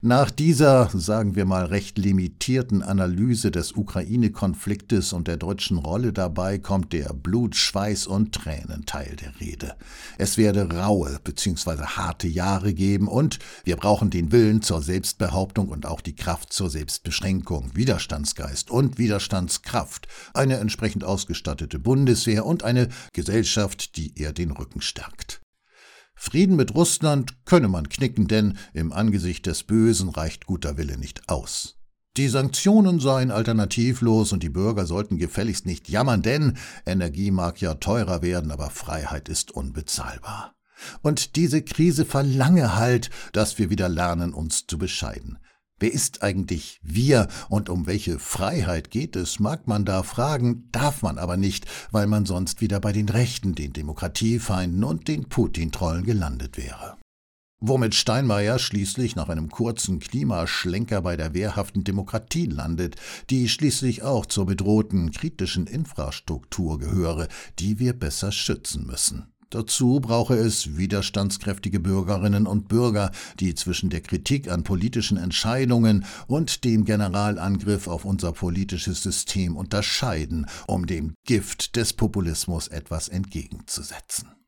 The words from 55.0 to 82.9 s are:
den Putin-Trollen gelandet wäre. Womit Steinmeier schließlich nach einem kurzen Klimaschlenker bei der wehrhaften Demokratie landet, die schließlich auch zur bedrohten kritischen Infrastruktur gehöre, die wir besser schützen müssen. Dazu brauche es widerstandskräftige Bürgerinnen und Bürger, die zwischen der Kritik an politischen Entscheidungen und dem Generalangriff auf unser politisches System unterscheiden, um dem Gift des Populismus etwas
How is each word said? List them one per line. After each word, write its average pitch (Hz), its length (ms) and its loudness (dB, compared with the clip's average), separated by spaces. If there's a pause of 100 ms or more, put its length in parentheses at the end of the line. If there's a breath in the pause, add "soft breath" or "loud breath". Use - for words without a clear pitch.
den 147 200 -4
Putin-Trollen 85 760 0
gelandet 73 520 -2
wäre. - 420 -12 (600)
Womit 127 380 2
Steinmeier 113 640 2
schließlich 107 560 -2
nach 80 120 -4
einem 80 220 -4
kurzen 110 480 -2
Klimaschlenker 101 1040 -2
bei 87 140 -2
der 78 180 -4
wehrhaften 98 480 -2
Demokratie 104 640 -2
landet, 80 480 -4 (340 loud breath)
die 123 200 2
schließlich 131 560 0
auch 135 220 0
zur 98 200 0
bedrohten 98 640 2
kritischen - 560 -4
Infrastruktur 80 1120 -6
gehöre, 82 480 -2 (320 loud breath)
die 104 220 -2
wir 123 120 2
besser 98 380 -4
schützen - 560 -4
müssen. - 400 -4 (240)
Dazu 123 500 2
brauche 117 340 2
es 107 440 0
widerstandskräftige 98 1000 -2
Bürgerinnen 98 680 2
und 101 220 -2
Bürger, 107 420 2 (280 loud breath)
die 90 160 0
zwischen 92 360 -2
der 82 100 -2
Kritik 135 500 -2
an 85 120 0
politischen 101 560 0
Entscheidungen 113 880 2 (200 loud breath)
und 147 380 -2
dem 110 220 4
Generalangriff 101 1000 0
auf 87 200 -4
unser 92 260 0
politisches 92 720 -2
System 87 560 -2
unterscheiden, 85 880 -2 (200 loud breath)
um 92 200 -2
dem 80 260 -4 (140)
Gift - 500 0
des 117 160 0
Populismus 87 760 -2
etwas 80 400 -8